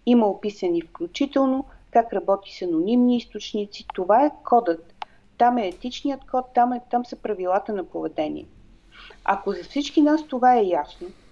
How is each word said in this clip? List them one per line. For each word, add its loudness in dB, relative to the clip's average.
Има 6
описани -2
включително -2
как 2
работи -2
с -14
анонимни 2
източници. -8
Това 4
е 0
кодът. 0
Там 4
е -2
етичният -6
код, -2
там 4
е, -6
там -2
са -14
правилата -2
на -4
поведение. -6
Ако -2
за -10
всички -2
нас 2
това 2
е 2
ясно, -4